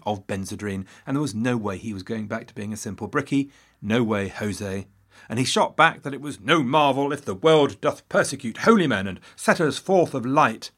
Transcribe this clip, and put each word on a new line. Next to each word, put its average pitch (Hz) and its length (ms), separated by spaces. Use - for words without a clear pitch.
of 104 220
Benzedrine, 98 580
and 135 100
there 147 60
was 143 120
no 120 220
way 104 220
he 101 160
was 92 100
going 110 240
back 113 200
to - 60
being 104 200
a 104 40
simple 104 300
brickie, 139 420
no 113 220
way 104 240
Jose. 98 600
And 113 100
he 127 60
shot - 300
back 156 280
that 139 100
it 139 80
was 143 180
no 147 220
marvel 143 500
if 143 120
the 107 100
world 143 480
doth - 280
persecute 135 480
holy 214 280
men 101 220
and 92 120
setters 170 440
forth 180 340
of 123 120
light. 131 520